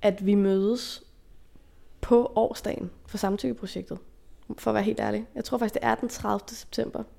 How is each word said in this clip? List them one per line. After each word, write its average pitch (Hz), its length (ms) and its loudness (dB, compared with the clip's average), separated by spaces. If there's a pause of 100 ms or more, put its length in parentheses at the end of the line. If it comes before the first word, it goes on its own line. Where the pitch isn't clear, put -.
at 196 240 2
vi 202 100 6
mødes 196 680 2 (960)
på 240 340 6
årsdagen - 560 -2 (140)
for - 120 -10
samtykkeprojektet, 196 800 -4 (600)
for - 140 0
at 214 40 2
være 208 80 2
helt 220 160 0
ærlig. 208 360 -2
Jeg 240 80 -6
tror - 140 -2
faktisk, 226 160 0
det - 100 -2
er 226 120 4
den 226 140 -4
tredivte 208 460 -4
september. - 480 -6 (160)